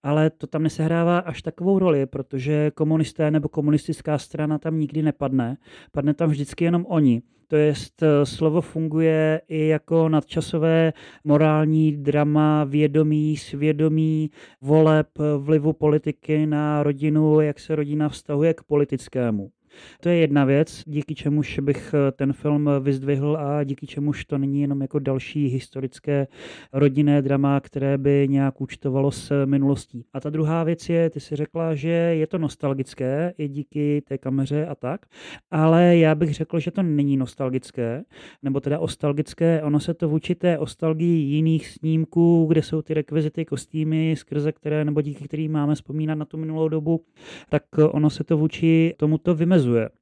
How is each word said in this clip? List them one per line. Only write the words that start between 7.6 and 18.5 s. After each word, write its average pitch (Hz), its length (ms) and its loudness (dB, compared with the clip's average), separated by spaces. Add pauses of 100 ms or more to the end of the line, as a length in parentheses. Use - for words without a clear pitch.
eh, 147 220 4
slovo 160 360 0
funguje 160 880 0
i 156 200 -2
jako 160 420 2
nadčasové 160 840 0 (300)
morální 156 760 2
drama, 151 640 2
vědomí, 151 760 2
svědomí, 156 960 0 (300)
voleb, 156 460 4 (300)
vlivu 151 360 0
politiky 151 720 0
na 151 380 -2
rodinu, 151 580 2
jak 151 180 -2
se - 160 -6
rodina 151 340 -2
vztahuje 151 440 -2